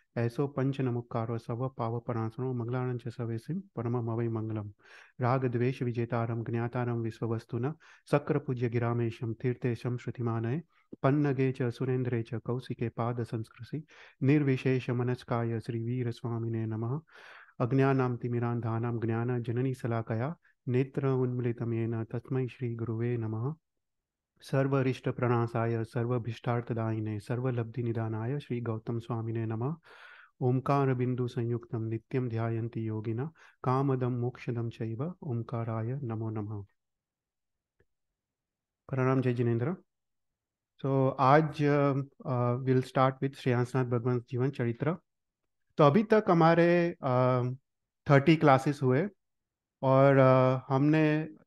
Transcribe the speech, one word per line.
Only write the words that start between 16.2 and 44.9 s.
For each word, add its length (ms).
नमः। 340
अज्ञानां 560
तिमिरांधानां 840
ज्ञान 440
जननी 320
शलाकया, 600
नेत्र 380
उन्मीलितं 640
येन 320
तस्मै 440
श्री 260
गुरुवे 420
नमः। 380
सर्वरिष्ट 640
प्रणाशाय, 760
सर्वभीष्टार्थदायिने, 1400
सर्वलब्धि 600
निदानाय 560
श्री 220
गौतम 380
स्वामिने 480
नमः। 280
ओंकार 540
बिंदु 340
संयुक्तं 600
नित्यं 400
ध्यायन्ति 600
योगिना, 440
कामदं 460
मोक्षदं 600
चैव 520
ओंकाराय 800
नमो 280
नमः। 340
प्रणाम, 320
जय 120
जिनेंद्र। 440
So, 340
आज, 440
अ, 300
अ, 300
we'll 300
start 260
with 120
श्रेयांसनाथ 500
भगवान 360
जीवन 200
चरित्र। 460